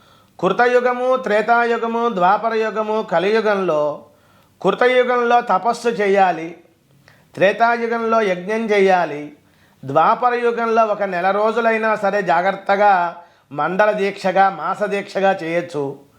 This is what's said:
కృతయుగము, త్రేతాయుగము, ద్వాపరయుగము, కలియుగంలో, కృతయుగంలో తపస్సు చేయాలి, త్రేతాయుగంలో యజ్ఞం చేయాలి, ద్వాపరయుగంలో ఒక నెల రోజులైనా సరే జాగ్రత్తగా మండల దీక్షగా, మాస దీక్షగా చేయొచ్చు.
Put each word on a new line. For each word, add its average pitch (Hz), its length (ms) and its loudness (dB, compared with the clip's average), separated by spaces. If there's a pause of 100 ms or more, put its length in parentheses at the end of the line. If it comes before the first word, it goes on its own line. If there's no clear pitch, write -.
(400)
కృతయుగము, 247 680 2 (160)
త్రేతాయుగము, 233 800 0 (140)
ద్వాపరయుగము, 214 800 0 (160)
కలియుగంలో, 190 680 0 (800)
కృతయుగంలో 240 760 2 (140)
తపస్సు 226 380 -2 (100)
చేయాలి, 190 500 2 (840)
త్రేతాయుగంలో 226 840 0 (120)
యజ్ఞం 190 320 -4 (100)
చేయాలి, 180 500 2 (600)
ద్వాపరయుగంలో 226 1000 2 (100)
ఒక 196 100 -4 (100)
నెల 175 140 -2 (120)
రోజులైనా 220 520 0 (120)
సరే 196 160 0 (120)
జాగ్రత్తగా 196 600 2 (680)
మండల 185 300 0 (120)
దీక్షగా, 196 440 0 (140)
మాస 180 220 -6 (120)
దీక్షగా 196 380 -2 (100)
చేయొచ్చు. 165 420 -4 (340)